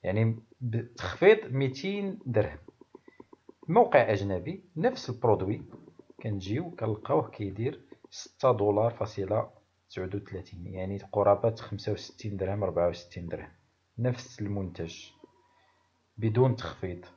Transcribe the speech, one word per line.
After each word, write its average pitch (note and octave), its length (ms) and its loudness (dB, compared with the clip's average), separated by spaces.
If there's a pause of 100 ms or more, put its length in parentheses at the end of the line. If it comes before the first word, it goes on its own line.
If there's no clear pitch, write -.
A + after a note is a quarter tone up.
يعني A2+ 360 2 (220)
بتخفيض B2 920 2
ميتين F#3+ 760 -2
درهم. A2 320 0 (1080)
موقع D#3 440 6
أجنبي G2 520 -2 (120)
نفس A#3 340 -2
البرودوي G#2+ 520 2 (600)
كنجيو A2 480 -4
كنلقاوه A#2 600 -2
كيدير G#2+ 500 -6 (300)
ستة - 420 0
دولار G#2+ 380 4
فاصلة G2+ 600 -4 (380)
تسعود F#2 260 -8
وثلاثين، F2+ 520 -10
يعني F#2+ 320 -6 (140)
قرابة G#2 420 4
خمسة - 380 -6
وستين - 440 -8
درهم، F#2+ 260 -2
أربعة F2 260 2
وستين E2+ 400 -6
درهم، - 220 -10 (480)
نفس A#2+ 420 -4
المنتج F#2+ 640 -6 (1120)
بدون A2+ 380 4
تخفيض F2 480 -8 (120)